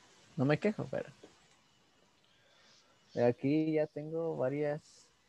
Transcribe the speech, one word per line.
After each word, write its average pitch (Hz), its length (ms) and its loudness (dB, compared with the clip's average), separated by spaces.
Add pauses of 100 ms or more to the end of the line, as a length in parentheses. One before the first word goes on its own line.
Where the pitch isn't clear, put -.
(360)
No 131 80 0
me 143 160 4
quejo, 208 320 -2
pero - 180 -4 (2000)
de 120 120 2
aquí 151 460 2
ya 156 160 0
tengo 160 480 -6
varias, 147 460 -2 (480)